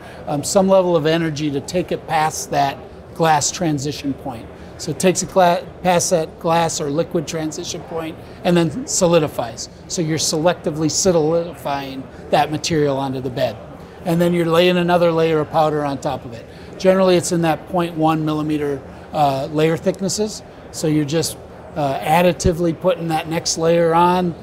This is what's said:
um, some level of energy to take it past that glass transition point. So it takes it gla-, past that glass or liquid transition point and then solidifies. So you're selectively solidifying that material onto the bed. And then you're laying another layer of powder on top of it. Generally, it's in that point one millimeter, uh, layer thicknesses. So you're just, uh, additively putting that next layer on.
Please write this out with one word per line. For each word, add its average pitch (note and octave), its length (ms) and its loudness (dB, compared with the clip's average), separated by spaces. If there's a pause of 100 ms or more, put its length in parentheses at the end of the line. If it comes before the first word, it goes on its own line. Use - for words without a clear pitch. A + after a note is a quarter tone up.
(280)
um, D3 160 -2
some F#3+ 240 4
level F3+ 260 6
of D3+ 100 2
energy D#3 460 0
to C#3 100 -2
take F3 300 -4
it - 160 -6
past D#3 460 -2
that C#3 260 0 (360)
glass D#3 360 4
transition D3 640 -2
point. A#2 320 -10 (320)
So - 140 -6
it - 80 -8
takes F#3 240 2
it D3 80 -8
gla-, F3+ 320 4 (180)
past F3 280 2
that D#3+ 280 0
glass E3 420 0
or D3 100 -4
liquid E3 360 -2
transition D#3+ 580 -8
point E3 320 -8 (280)
and F3 120 4
then E3+ 300 0
solidifies. D3+ 840 0 (200)
So - 120 -4
you're D#3 160 0
selectively D#3+ 760 0
solidifying D3+ 1120 0 (240)
that D3+ 220 2
material D3 460 0
onto C3+ 220 -4
the C3 100 -6
bed. B2 260 -2 (480)
And E3+ 160 2
then F3 120 4
you're E3+ 140 2
laying F3+ 300 6
another F3 340 4
layer E3 300 2
of D3 100 -4
powder D3+ 340 2
on C#3 140 -2
top C3+ 260 -6
of A#2+ 100 -12
it. A2+ 120 -14 (320)
Generally, F#3+ 380 6
it's E3+ 160 0
in E3+ 100 2
that D#3 260 -2
point F3 280 -2
one D#3 280 2
millimeter, D3+ 560 -2 (320)
uh, C#3+ 380 0
layer D#3+ 260 2
thicknesses. F#3+ 680 -4 (280)
So - 140 -4
you're D3+ 180 2
just, D3 320 -2 (400)
uh, C#3 220 -2
additively E3+ 840 2
putting E3+ 280 0
that D#3+ 200 -2
next E3 300 -4
layer E3 360 4
on. F3 480 4